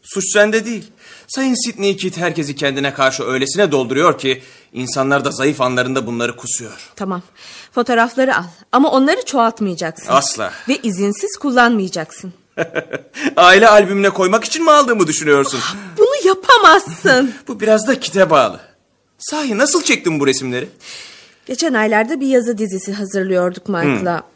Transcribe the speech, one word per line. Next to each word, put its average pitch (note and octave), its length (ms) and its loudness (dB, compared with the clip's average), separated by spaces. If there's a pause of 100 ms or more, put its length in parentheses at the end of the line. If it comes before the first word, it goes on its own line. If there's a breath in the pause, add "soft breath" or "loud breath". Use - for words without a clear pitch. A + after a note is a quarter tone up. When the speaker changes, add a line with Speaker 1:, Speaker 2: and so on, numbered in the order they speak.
Speaker 1:
Suç - 300 -6
sende G#3+ 320 2
değil. A3 280 -10 (360 loud breath)
Sayın C4 380 -2
Sidney G3+ 300 -2
Keith F#3 220 -6
herkesi D#3+ 380 -4
kendine C#3 380 -2
karşı C3+ 300 0
öylesine C3+ 480 0
dolduruyor C3+ 460 2
ki C3+ 240 -2 (300 loud breath)
insanlar C3+ 520 -2
da C#3 60 -2
zayıf C3+ 300 -2
anlarında B2+ 460 -2
bunları A#2+ 300 -4
kusuyor. - 600 -10
Speaker 2:
Tamam. F#3+ 260 -8 (500 loud breath)
Fotoğrafları A#3+ 640 0
al - 80 -4 (280)
ama C4+ 180 4
onları D4+ 340 2
çoğaltmayacaksın. F3+ 840 -4
Speaker 1:
Asla. A#2 440 0 (160)
Speaker 2:
Ve B3+ 140 0
izinsiz G3+ 540 -4
kullanmayacaksın. G#3+ 960 -2 (240)
Speaker 1:
<laughs> - 800 -6
Aile F#3 320 8
albümüne G3 420 6
koymak F#3+ 340 0
için E4 200 -4
mi D#4+ 60 4
aldığımı A#3+ 360 4
düşünüyorsun? C#3 540 0 (180)
Speaker 2:
<gasps> - 200 -14
Bunu A#4+ 300 2
yapamazsın. F#4+ 1120 4
Speaker 1:
<laughs> - 80 -20
Bu A3 120 -10
biraz G#3+ 280 2
da C4 120 0
kite F#3+ 300 2
bağlı. B2 300 2 (580)
Sahi C#4 400 -6
nasıl D4 240 0
çektin E3 380 -2
bu C#3 60 0
resimleri? C3 420 -4 (800 loud breath)
Speaker 2:
Geçen C4 280 -4
aylarda A3+ 460 0
bir C#4 60 -2
yazı A#3+ 320 0
dizisi F#3+ 340 -6
hazırlıyorduk F#3+ 760 -4
Mike'la. E3 480 -2
Speaker 1:
Hmm. D3 80 -8 (120)